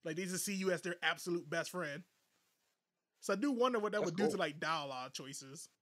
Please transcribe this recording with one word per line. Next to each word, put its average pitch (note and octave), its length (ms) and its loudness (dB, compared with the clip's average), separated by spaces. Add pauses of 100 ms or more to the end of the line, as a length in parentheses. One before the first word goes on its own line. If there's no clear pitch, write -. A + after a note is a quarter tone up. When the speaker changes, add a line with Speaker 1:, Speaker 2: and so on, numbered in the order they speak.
Speaker 1:
Like, D#3+ 120 -4
they F#3 100 -2
just F3+ 200 -2
see G3+ 100 0
you F#3+ 160 4
as E3+ 100 2
their F3 220 -2
absolute D#3+ 460 0
best E3 200 0
friend. E3+ 340 -4 (1160)
So - 140 -2
I - 20 2
do C4+ 160 2
wonder B3 260 4
what G#3 140 2
that G#3 80 0
Speaker 2:
That's F3+ 120 2
Speaker 1:
would D#3+ 60 -4
do G3+ 60 4
to, A3+ 60 6
Speaker 2:
cool. G#3 100 -2
Speaker 1:
like, D#3 200 0
dialogue C#3 540 -2
choices. C#3 560 -10 (120)